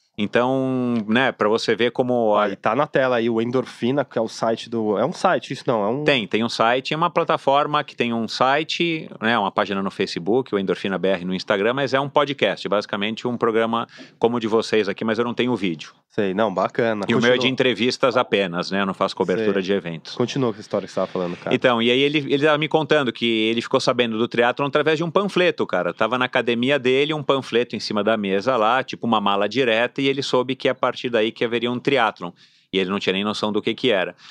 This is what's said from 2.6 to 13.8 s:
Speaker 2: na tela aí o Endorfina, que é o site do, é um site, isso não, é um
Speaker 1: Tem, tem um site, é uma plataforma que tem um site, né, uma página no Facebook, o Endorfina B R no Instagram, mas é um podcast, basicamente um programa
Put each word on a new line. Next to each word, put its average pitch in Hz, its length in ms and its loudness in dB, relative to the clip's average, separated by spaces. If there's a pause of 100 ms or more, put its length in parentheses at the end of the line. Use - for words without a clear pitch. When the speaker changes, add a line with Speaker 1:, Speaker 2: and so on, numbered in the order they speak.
Speaker 2:
na 147 100 2
tela 127 300 2
aí 117 120 0
o 113 140 0
Endorfina, 123 640 -2
que - 120 -8
é 117 60 0
o 110 60 -2
site 113 420 -4
do, 107 260 0
é 107 80 0
um 165 80 -2
site, 165 400 0
isso - 140 -12
não, 113 180 0
é 101 40 0
um 139 160 -2
Speaker 1:
Tem, 135 200 2
tem 107 200 -2
um 113 40 -2
site, 127 460 0
é - 20 -4
uma 170 140 0
plataforma 147 720 0
que - 140 -12
tem 120 180 -2
um 113 140 -2
site, 156 800 0 (100)
né, 113 160 2
uma 98 140 2
página 98 320 0
no 98 80 -2
Facebook, 101 640 -2
o 101 40 2
Endorfina 95 400 -2
B 92 100 0
R 90 160 0
no 92 100 -2
Instagram, 104 400 0
mas 135 180 -2
é 135 60 2
um 143 100 -2
podcast, 135 600 0
basicamente 104 580 -2
um 120 100 -4
programa 113 520 0 (280)